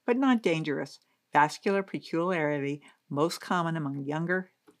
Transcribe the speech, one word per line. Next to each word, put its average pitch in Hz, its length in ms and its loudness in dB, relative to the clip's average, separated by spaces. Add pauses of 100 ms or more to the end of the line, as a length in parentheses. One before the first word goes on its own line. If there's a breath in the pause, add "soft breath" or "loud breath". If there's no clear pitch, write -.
but 240 100 2
not 254 240 4
dangerous, 151 600 -2 (320)
vascular 170 500 2
peculiarity 147 1000 -2 (280 soft breath)
most 151 300 0
common 165 360 -2
among 143 280 -4
younger, 170 480 -2 (280)